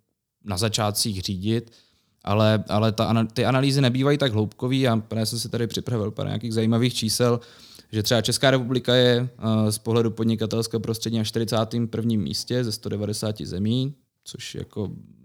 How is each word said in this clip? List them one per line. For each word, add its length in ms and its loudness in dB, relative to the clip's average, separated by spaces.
na 120 -4
začátcích 640 -2
řídit, 500 -4
ale, 440 4
ale 240 2
ta 120 0
ana-, 280 2
ty 120 0
analýzy 360 2
nebývají 380 2
tak 140 0
hloubkový 560 0
a 80 2
právě 300 -2
jsem 120 -4
si 100 -6
tady 180 -2
připravil 440 -4
pár 160 -6
nějakých 280 -4
zajímavých 400 2
čísel, 460 0
že 100 0
třeba 200 4
Česká 280 4
republika 440 2
je, 340 4
eh, 40 2
z 60 -4
pohledu 320 2
podnikatelského 680 -2
prostředí 380 -4
na 60 0
čtyřicátém 640 -2
prvním 340 0
místě 420 -4
ze 80 -4
sto 160 -10
devadesáti 580 -4
zemí, 480 -2
což 300 -14
jako 360 -8